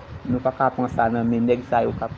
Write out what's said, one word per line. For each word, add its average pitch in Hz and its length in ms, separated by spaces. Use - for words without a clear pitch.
nou - 160
pa 131 100
ka 131 220
pran 123 160
sa 117 240
nan 117 160
men 117 160
nèg 123 240
sa 117 160
yo 117 80
k 113 140
ap - 100